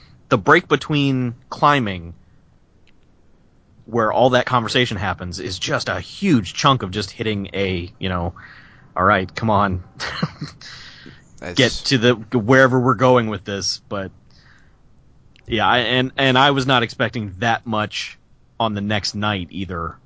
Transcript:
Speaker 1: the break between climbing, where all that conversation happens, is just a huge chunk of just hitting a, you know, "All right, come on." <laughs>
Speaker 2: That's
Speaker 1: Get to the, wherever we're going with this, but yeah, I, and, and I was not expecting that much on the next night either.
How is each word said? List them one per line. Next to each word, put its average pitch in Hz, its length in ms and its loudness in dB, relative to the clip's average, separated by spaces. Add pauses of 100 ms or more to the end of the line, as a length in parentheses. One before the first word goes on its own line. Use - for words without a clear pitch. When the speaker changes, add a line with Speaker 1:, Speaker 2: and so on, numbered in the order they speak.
(280)
Speaker 1:
the - 80 2
break 147 300 4
between 135 720 -2 (140)
climbing, 101 640 0 (1700)
where 107 260 0
all 120 180 6
that 123 160 2
conversation 120 500 0
happens, 90 440 -6
is 92 180 -8
just 139 300 -4
a 92 120 -4
huge 127 540 0
chunk 135 280 2
of 95 80 -6
just 101 200 -6
hitting 104 440 -4
a, 92 460 -4
you 95 80 -4
know, 87 260 -4 (600)
"All 87 80 2
right, 95 300 2
come 110 160 -2
on." 98 380 0
<laughs> - 40 -20 (1500)
Speaker 2:
That's 87 180 -12
Speaker 1:
Get 123 160 4 (140)
to 139 120 2
the, 120 160 4 (240)
wherever 131 400 4
we're 123 160 2
going 123 340 4
with 104 180 -8
this, 98 420 -6
but 98 240 -8 (1300)
yeah, 104 200 0
I, 113 120 4
and, 127 400 0
and 135 180 4
I 139 140 6
was 135 160 0
not 127 160 4
expecting 107 560 -4
that 117 280 -2
much 107 520 -6 (400)
on 110 160 -2
the 101 80 -4
next 104 320 -4
night 101 360 -4
either. 85 560 -8